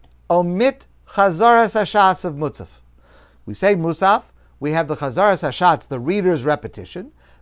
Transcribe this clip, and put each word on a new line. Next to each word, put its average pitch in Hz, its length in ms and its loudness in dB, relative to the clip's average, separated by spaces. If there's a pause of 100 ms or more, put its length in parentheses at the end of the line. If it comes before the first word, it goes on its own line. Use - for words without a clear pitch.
(300)
omit 180 560 0 (220)
Chazaras 202 680 2
Hashatz 202 500 2
of 165 120 -6
Musaf." 143 320 -8 (800)
We 104 80 -10
say 202 180 2
Musaf, 185 500 0 (360)
we 147 120 -4
have 160 160 -2
the 147 80 -4
Chazaras 160 480 0
Hashatz, 156 440 0
the 131 120 -8
reader's 170 460 -2
repetition. 151 640 -6 (300)